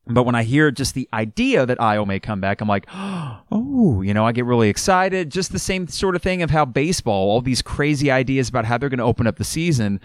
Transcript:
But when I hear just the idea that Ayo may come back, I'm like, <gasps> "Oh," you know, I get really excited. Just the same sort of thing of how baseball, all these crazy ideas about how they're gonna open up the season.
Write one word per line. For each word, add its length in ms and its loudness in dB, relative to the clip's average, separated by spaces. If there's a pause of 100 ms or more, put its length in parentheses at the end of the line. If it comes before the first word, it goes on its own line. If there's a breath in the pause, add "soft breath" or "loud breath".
But 140 2
when 140 0
I 80 0
hear 260 4
just 240 -4
the 180 -8
idea 540 0
that 140 -2
Ayo 260 2
may 140 -2
come 200 -6
back, 220 -2
I'm 60 -2
like, 220 0
<gasps> 40 -18
"Oh," 1080 -2
you 100 0
know, 100 2
I 100 2
get 120 -2
really 240 4
excited. 600 0
Just 200 -4
the 60 -6
same 300 -4
sort 280 -2
of 60 -4
thing 220 -2
of 80 0
how 120 4
baseball, 680 0
all 100 2
these 220 -2
crazy 480 0
ideas 360 2
about 180 -2
how 120 0
they're 120 -2
gonna 140 -2
open 220 2
up 120 0
the 60 -6
season. 600 0